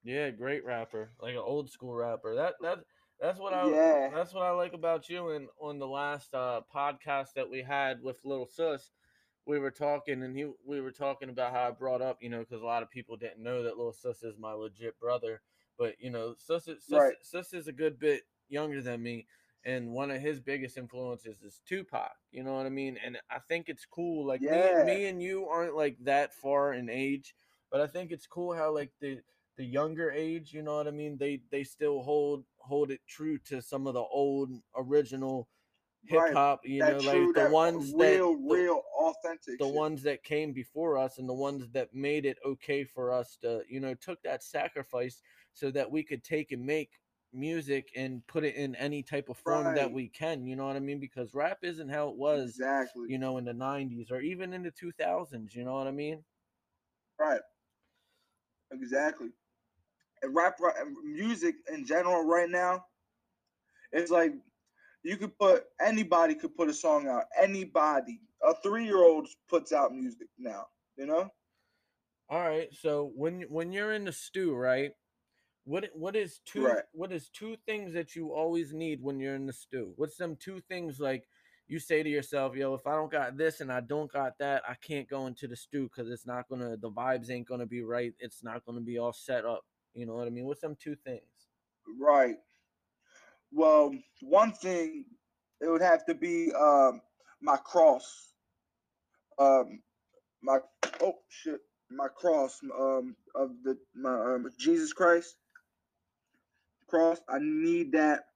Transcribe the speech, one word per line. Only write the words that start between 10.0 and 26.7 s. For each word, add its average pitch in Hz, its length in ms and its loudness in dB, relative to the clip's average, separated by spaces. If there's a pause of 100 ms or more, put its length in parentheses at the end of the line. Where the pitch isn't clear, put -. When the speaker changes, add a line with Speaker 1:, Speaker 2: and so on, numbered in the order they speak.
Speaker 1:
and 127 140 -8
he, 143 140 -6 (160)
we 143 140 -6
were 131 120 -8
talking 139 380 -4
about 123 220 -2
how 123 160 0
I - 40 0
brought 127 300 -2
up, 127 200 -4
you 117 80 -10
know, 117 140 -6
'cause 110 180 -12
a 117 40 -6
lot 117 160 0
of - 80 -12
people 117 260 -14
didn't 110 260 -12
know 123 220 -4
that 113 140 -6
Lil 117 140 -4
Sus - 300 -8
is 110 160 -12
my 110 140 -10
legit 110 460 -10
brother. 117 440 -4 (360)
But, 117 220 -4
you 127 100 -10
know, 117 280 -6
Sus 165 300 -6
is, 151 180 -14
Sus, 151 180 6
Speaker 2:
Right. 254 180 2
Speaker 1:
Sus - 320 -12
is 160 140 -10
a 147 40 -12
good 139 260 -2
bit 147 260 2 (240)
younger 143 340 -6
than 120 200 -6
me, 117 240 -8 (380)
and 123 280 -6
one 139 180 -4
of 135 100 -6
his 143 200 -4
biggest 131 380 -8
influences 120 640 -10
is 101 240 -20
Tupac. 185 500 -6 (140)
You 131 140 -12
know 135 100 -4
what 135 120 -4
I 135 40 -4
mean? 135 280 -6
And 120 200 -10 (120)
I 127 100 -8
think 165 280 -6
it's - 180 -12
cool. 165 400 -6
Like, 131 200 -2
me, 180 260 4
Speaker 2:
Yeah. 311 100 6
Speaker 1:
me 196 240 2
and 185 160 -6
you 190 260 -4
aren't, 165 280 -2
like, 143 280 0
that 139 300 2
far 139 400 2